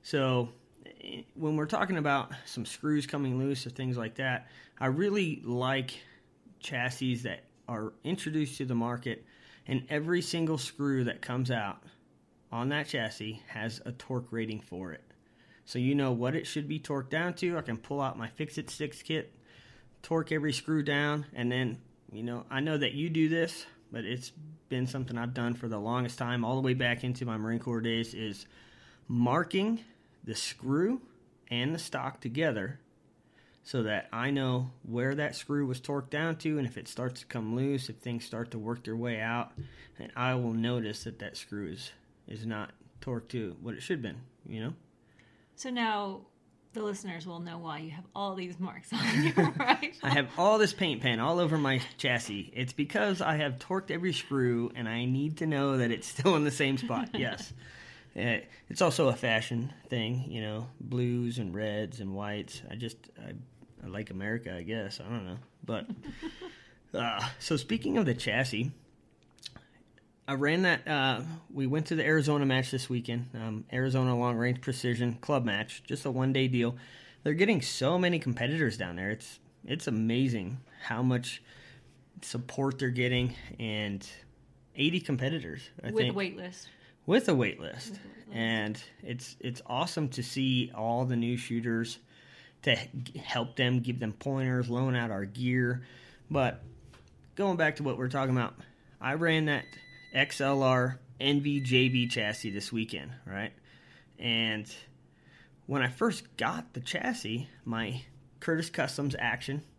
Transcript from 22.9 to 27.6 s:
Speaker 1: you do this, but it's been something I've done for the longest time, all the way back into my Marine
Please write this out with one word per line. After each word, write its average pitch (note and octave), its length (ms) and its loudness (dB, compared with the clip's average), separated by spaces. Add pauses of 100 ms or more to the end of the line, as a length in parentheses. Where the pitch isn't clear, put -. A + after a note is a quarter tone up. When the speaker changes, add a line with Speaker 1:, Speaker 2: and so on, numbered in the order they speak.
Speaker 1:
you D3+ 160 -2
do D#3+ 220 4
this, E3 340 0 (260)
but A2+ 140 -6
it's B2 260 -6 (380)
been B2+ 180 0
something B2+ 300 -4
I've A#2+ 160 -2
done A#2+ 220 0
for A#2+ 140 -6
the A2 100 -2
longest B2 400 -2
time, A#2+ 260 0
all B2+ 120 0
the C3+ 60 0
way B2+ 120 2
back A#2+ 280 0
into B2 220 -2
my A2+ 140 -2
Marine A2+ 220 0